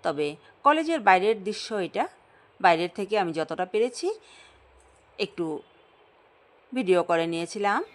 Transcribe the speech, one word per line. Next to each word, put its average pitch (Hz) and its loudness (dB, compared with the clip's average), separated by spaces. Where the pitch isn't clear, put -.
তবে 151 -2
কলেজের 311 4
বাইরের 196 4
দৃশ্য 208 -8
এটা, 240 -4
বাইরের 175 4
থেকে 196 -4
আমি 170 -2
যতটা 160 -4
পেরেছি 240 -2
একটু 175 -4
ভিডিও 185 2
করে 165 2
নিয়েছিলাম। 202 -2